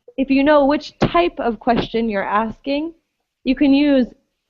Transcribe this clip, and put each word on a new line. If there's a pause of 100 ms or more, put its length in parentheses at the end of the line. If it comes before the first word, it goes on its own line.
(160)
if
you
know
which
type
of
question
you're
asking, (500)
you
can
use, (440)